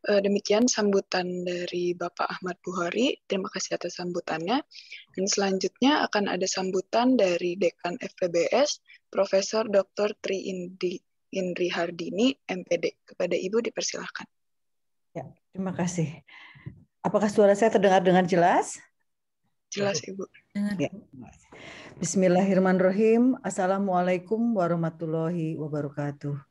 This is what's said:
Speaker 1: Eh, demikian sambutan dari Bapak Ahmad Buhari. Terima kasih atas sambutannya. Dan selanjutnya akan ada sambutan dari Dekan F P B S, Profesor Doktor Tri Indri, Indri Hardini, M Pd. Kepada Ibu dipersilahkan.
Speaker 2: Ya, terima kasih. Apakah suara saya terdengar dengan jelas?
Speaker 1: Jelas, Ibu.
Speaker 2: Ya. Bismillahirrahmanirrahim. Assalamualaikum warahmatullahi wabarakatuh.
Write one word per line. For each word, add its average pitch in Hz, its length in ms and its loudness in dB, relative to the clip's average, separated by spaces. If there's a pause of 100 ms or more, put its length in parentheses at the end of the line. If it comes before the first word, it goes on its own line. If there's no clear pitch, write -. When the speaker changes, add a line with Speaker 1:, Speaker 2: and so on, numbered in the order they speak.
Speaker 1:
Eh, 202 220 4
demikian 202 480 2
sambutan 196 560 0 (160)
dari 175 540 -4
Bapak 175 340 -4
Ahmad 180 320 -10
Buhari. 180 640 -2
Terima 196 240 -4
kasih - 300 -6
atas - 180 -10
sambutannya. 175 640 -4 (540)
Dan 185 100 -2
selanjutnya 196 800 0
akan 202 240 -2
ada 180 160 -2
sambutan 190 720 0
dari 180 400 0
Dekan 175 400 -2
F - 160 -10
P 185 160 -2
B 170 240 2
S, 285 240 2 (320)
Profesor 196 560 0
Doktor 208 540 0
Tri 196 260 -6
Indri, 185 540 -6 (340)
Indri 180 380 -2
Hardini, 175 640 -2 (100)
M 185 160 -8
Pd. 170 300 -2 (100)
Kepada 180 320 -6
Ibu 208 320 -2
dipersilahkan. - 600 -8 (880)
Speaker 2:
Ya, 160 100 -10 (240)
terima 185 240 -8
kasih. 170 480 -4 (800)
Apakah 202 300 0
suara 202 240 6
saya 220 160 2
terdengar 190 320 4
dengan 180 240 4
jelas? 190 500 2 (920)
Speaker 1:
Jelas, 196 320 -2
Ibu. 190 240 -12 (560)
Speaker 2:
Ya. 139 80 -2 (1120)
Bismillahirrahmanirrahim. 190 1400 4
Assalamualaikum 190 1200 0
warahmatullahi 165 960 -2
wabarakatuh. 143 800 -6 (160)